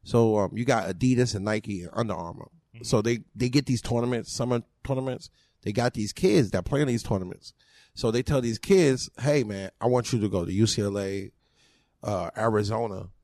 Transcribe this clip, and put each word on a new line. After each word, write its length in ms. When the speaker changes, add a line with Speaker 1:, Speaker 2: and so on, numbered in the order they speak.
Speaker 1:
so, 340
um, 180
you 80
got 240
Adidas 460
and 100
Nike 380
and 120
Under 200
Armour. 340
Speaker 2:
Mm-hmm. 80
Speaker 1:
So 180
they, 220
they 140
get 180
these 160
tournaments, 500
summer 300
tournaments. 440
They 100
got 220
these 180
kids 400
that 120
play 180
in 60
these 140
tournaments. 520
So 180
they 100
tell 180
these 200
kids, 580
"Hey, 240
man, 280
I 60
want 260
you 80
to 80
go 160
to 80
U 160
C 140
L 160
A, 340
uh, 320
Arizona." 720